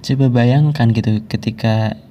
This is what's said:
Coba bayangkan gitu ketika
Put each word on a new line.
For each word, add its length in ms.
Coba 240
bayangkan 640
gitu 380
ketika 640